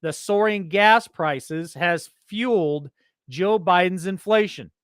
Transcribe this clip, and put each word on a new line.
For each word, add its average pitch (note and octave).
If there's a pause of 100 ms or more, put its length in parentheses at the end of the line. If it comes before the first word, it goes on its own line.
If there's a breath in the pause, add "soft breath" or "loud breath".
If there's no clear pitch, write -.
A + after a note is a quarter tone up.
The D#3+
soaring G3+
gas G#3
prices D#3
has E3+ (160)
fueled F3 (380)
Joe F#3
Biden's F3+
inflation. F#3+ (140)